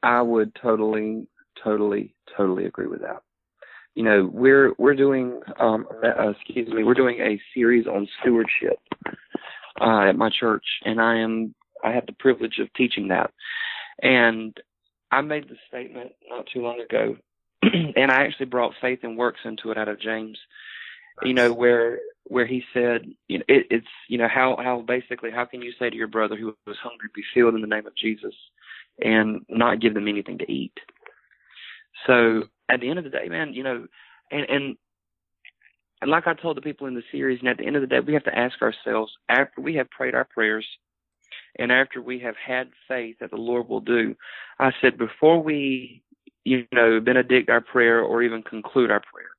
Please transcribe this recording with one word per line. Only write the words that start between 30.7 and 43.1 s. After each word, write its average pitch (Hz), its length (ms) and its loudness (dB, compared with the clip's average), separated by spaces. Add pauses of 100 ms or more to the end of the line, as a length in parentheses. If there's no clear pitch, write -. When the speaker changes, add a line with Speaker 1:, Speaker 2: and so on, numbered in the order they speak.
Speaker 1:
So 117 380 4 (260)
at 123 100 2
the 123 100 -6
end 170 100 -4
of 165 60 -12
the 135 60 -14
day, - 180 -6
man, 160 240 -8
you 127 100 -10
know, 120 220 -6 (460)
and, 143 180 -6
and, 139 260 -4 (1300)
and 139 100 -2
like 165 160 2
I 165 60 0
told 160 240 -6
the 131 40 -12
people 143 260 -10
in 127 80 -8
the 117 160 -10
series, 135 280 -2
and 127 100 -2
at 123 80 0
the - 80 -8
end 131 100 -2
of 143 60 2
the 135 60 -4
day, 131 120 2
we 139 140 -2
have 147 120 0
to - 120 -2
ask 120 240 -2
ourselves, 110 500 -2 (180)
after 131 320 2
we 156 140 -4
have 135 140 -2
prayed 127 260 -6
our 127 100 0
prayers, 107 400 -2 (920)
and 123 140 -2
after 127 300 2
we 123 180 -10
have 120 240 -8
had 127 260 -6 (180)
faith 117 320 -8